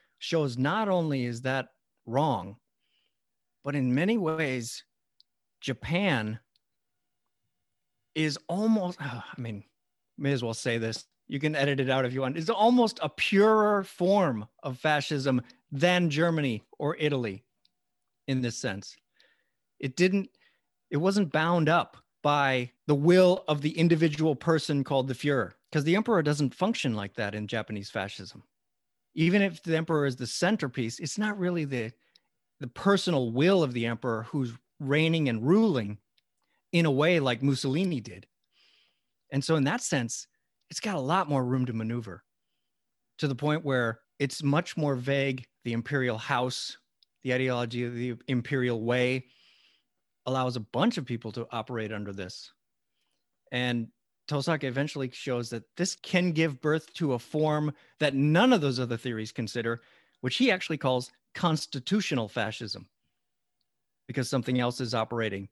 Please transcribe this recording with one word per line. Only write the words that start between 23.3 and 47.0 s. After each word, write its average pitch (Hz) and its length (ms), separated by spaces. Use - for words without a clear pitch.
of 151 140
the 151 180
individual 160 560
person 151 480
called 131 240
the 131 80
Führer, 123 380
'cause 151 140
the 165 120
emperor 220 260
doesn't 147 320
function 185 400
like 101 200
that 104 200
in 107 120
Japanese 104 440
fascism. 98 520
Even 175 280
if 180 200
the 160 140
emperor 156 300
is 127 100
the 127 100
centerpiece, 139 720
it's 160 200
not 208 200
really 175 280
the, 120 260
the 131 80
personal 175 640
will 170 300
of 131 120
the 117 100
emperor 117 400
who's 123 300
reigning 156 480
and 113 180
ruling 143 520
in 170 140
a 156 40
way 151 300
like 127 220
Mussolini 139 580
did. 95 260
And 139 140
so 160 120
in 143 80
that 170 180
sense, - 440
it's - 100
got 202 160
a 151 40
lot 156 280
more 135 160
room 127 220
to 123 60
maneuver, 110 520
to - 80
the 135 80
point 151 300
where 123 360
it's 139 240
much 147 340
more 147 180
vague. 135 520
The 120 80
imperial 120 460
house, 127 580